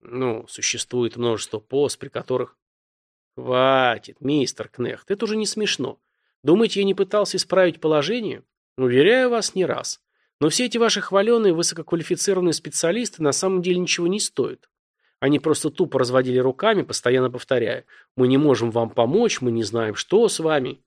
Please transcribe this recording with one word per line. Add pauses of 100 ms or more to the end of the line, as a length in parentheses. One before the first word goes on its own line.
«Ну,
существует
множество
поз,
при
которых». (800)
Хватит,
мистер
Кнехт,
это
уже
не
смешно. (420)
Думаете,
я
не
пытался
исправить
положение? (340)
Уверяю
вас,
не
раз. (400)
Но
все
эти
ваши
хваленые
высококвалифицированные
специалисты
на
самом
деле
ничего
не
стоят. (520)
Они
просто
тупо
разводили
руками,
постоянно
повторяя: (300)
«Мы
не
можем
вам
помочь,
мы
не
знаем,
что
с
вами».